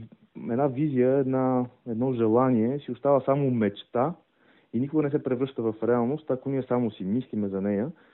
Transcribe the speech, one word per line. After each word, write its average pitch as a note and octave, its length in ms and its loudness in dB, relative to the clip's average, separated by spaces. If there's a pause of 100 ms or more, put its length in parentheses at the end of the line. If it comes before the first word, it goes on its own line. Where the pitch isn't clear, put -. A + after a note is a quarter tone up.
(500)
една C3 160 0
визия, C3 520 2
една, C3 480 0 (220)
едно A#2+ 240 -2
желание A#2+ 680 2
си C3 140 -10
остава C#3 280 2
само C#3 300 0
мечта B2 640 -2 (580)
и A#2 80 -2
никога D3 220 0
не C#3+ 80 -2
се C#3+ 120 0
превръща B2+ 400 -4
в A2 200 0
реалност, A#2+ 480 0
ако C3 200 -4
ние C3+ 120 -2
само B2 280 0
си G2+ 140 -10
мислиме G#2 440 -2
за G2 120 -4
нея G2+ 280 0 (260)